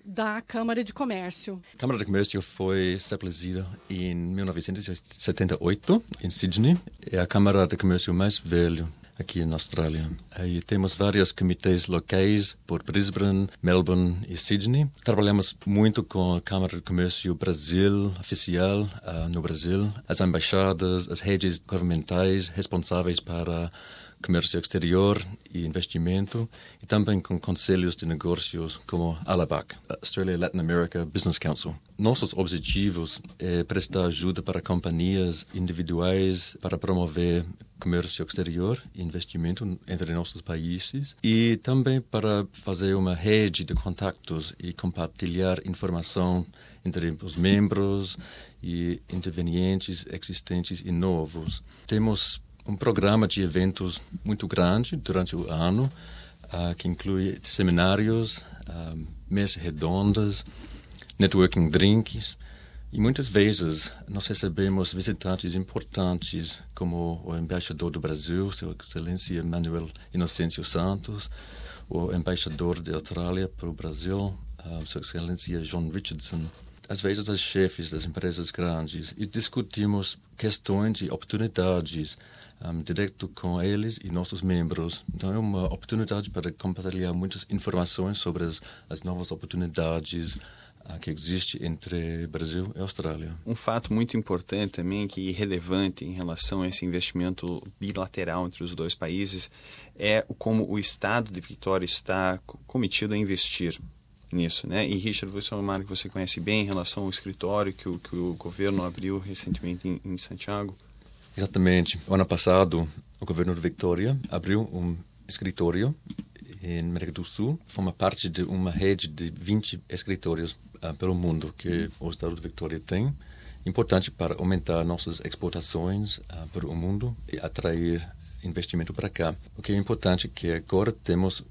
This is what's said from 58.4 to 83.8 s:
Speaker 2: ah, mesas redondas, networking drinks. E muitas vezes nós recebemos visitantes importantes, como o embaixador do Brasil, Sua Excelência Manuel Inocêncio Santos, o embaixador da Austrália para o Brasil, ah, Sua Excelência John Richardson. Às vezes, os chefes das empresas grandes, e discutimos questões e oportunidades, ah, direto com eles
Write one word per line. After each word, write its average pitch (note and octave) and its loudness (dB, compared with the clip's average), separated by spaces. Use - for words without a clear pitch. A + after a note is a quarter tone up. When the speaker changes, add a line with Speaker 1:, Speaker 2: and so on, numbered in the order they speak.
Speaker 2:
ah, E2 -8
mesas G2 2
redondas, F#2+ 2
networking F#2 8
drinks. G#2+ 4
E - -4
muitas B2+ 2
vezes F#2+ 4
nós G2+ -4
recebemos F#2+ 0
visitantes F#2 -2
importantes, F2+ -2
como E2+ -2
o E2 -4
embaixador E2+ -4
do D#2+ -4
Brasil, E2 -2
Sua F2 -8
Excelência E2+ -4
Manuel E2 -2
Inocêncio E2+ 0
Santos, G2 -2
o F2 -2
embaixador E2+ 0
da E2 -6
Austrália F2 -2
para F2 -8
o D#2 -6
Brasil, F#2 -4
ah, E2 -8
Sua C#2+ -8
Excelência E2+ -4
John D#2+ -2
Richardson. E2 -6
Às G2 -4
vezes, G2+ 0
os G2 0
chefes F2+ 0
das - -4
empresas F2 -4
grandes, E2 -4
e G#2 -4
discutimos G#2 -2
questões G#2 0
e E2+ -2
oportunidades, F2+ 0
ah, E2+ -6
direto F#2+ -2
com F2+ -4
eles G#2 0